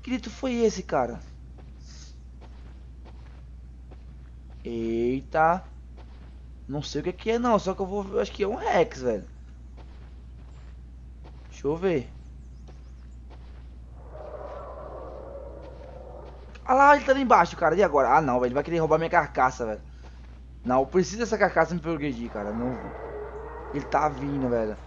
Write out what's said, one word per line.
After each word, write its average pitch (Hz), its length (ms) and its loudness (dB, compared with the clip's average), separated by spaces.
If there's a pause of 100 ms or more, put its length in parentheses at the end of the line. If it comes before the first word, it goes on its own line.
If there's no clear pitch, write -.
Que 247 60 -8
grito 247 200 -2
foi 254 240 -2
esse, 214 280 4
cara? 147 360 0 (3500)
Eita. 120 1000 2 (1040)
Não 139 140 -2
sei - 180 -4
o 151 40 -8
que 175 80 -2
que 220 200 -4
é 233 60 2
não, 240 200 6
só 190 160 0
que - 60 -8
eu 190 60 0
vou, 196 260 -2
eu - 80 4
acho 202 120 0
que - 100 -2
é 196 60 4
um 220 60 0
Rex, 165 460 4
velho. 113 240 0 (2250)
Deixa - 160 -6
eu 151 100 2
ver. 170 340 2 (4000)
Ah 254 80 4
lá, 277 220 12
ele - 100 0
tá 269 80 6
lá 269 40 4
embaixo, 214 380 6
cara. 160 180 6
E 196 80 6
agora? 143 280 6
Ah, 147 100 10
não, 131 140 2
velho. 123 140 4
Ele 123 60 0
vai 143 80 2
querer 165 160 0
roubar 160 200 6
minha 160 100 2
carcaça, 139 560 4
velho. 107 160 -4 (840)
Não, 123 180 6
eu 139 60 2
preciso 180 320 2
dessa 220 200 0
carcaça 170 360 6
me 170 60 -2
progredir, 143 500 -2
cara. 104 220 -2
Não. 120 260 -2 (960)
Ele 139 140 -4
tá 151 240 4
vindo, 139 380 -2
velho. 113 280 2 (100)